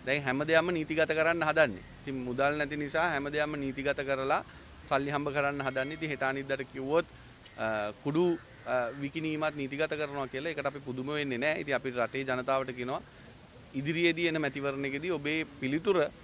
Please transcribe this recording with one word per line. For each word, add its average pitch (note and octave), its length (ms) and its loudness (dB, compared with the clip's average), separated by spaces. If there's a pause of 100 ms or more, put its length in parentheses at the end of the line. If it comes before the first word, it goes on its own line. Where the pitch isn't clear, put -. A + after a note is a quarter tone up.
දැන් C#3 180 2
හැම C3+ 240 2
දෙයක්ම D#3+ 240 6
නීතිගත D#3+ 480 2
කරන්න E3 240 4
හදන්නේ. D3+ 420 4 (120)
ඉතින් - 180 -8
මුදල් B2+ 420 2
නැති D3 200 -2
නිසා D3+ 340 0
හැම C#3+ 220 0
දෙයක්ම D3+ 240 0
නීතිගත C#3 500 -2
කරලා C#3 360 2 (440)
සල්ලි C#3+ 240 2
හම්බ D3 180 0
කරන්න C#3+ 340 0
හදන්නේ. C3+ 320 0
ඉතින් D#3+ 160 -4
හෙට C3+ 120 -2
අනිද්දාට C3+ 500 -2
කිව්වොත්, C#3 340 2 (520)
අ, G#2+ 340 0 (120)
කුඩු, D#3 200 2 (380)
අ, A#2+ 120 -2 (260)
විකිණීමත් D#3 560 -2
නීතිගත C#3+ 420 -2
කරනවා C#3+ 280 -2
කියලා C3+ 240 -4
ඒකට D3 160 -4
අපි C#3+ 140 -2
පුදුම C3 260 -6
වෙන්නේ C#3+ 320 -2
නෑ. D3+ 220 2
ඉතින් C#3+ 140 -2
අපි B2 160 0
රටේ B2 340 -2
ජනතාවට C3 480 0
කියනවා B2 300 -6 (720)
ඉදිරියේදී E3 540 2
එන D#3+ 120 2
මැතිවරණයකදී C#3 680 -2
ඔබේ D#3 340 0 (160)
පිළිතුර E3 360 2 (280)